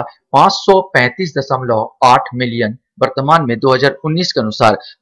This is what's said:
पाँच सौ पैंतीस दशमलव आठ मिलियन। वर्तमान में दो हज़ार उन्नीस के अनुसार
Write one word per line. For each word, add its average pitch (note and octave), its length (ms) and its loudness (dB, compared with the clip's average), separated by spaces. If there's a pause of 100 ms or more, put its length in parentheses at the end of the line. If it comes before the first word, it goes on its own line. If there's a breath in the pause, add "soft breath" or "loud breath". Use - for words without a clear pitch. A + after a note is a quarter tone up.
(340 loud breath)
पाँच D#3+ 200 4
सौ F#3+ 280 2
पैंतीस C#3 560 -2
दशमलव B2 640 -4
आठ B2+ 180 6 (120)
मिलियन। A#2 440 -4 (240)
वर्तमान D3 440 0
में A#2 140 -4
दो C3 140 2
हज़ार C#3 180 2
उन्नीस D#3+ 400 -4
के - 80 -4
अनुसार G#2+ 400 0 (220 loud breath)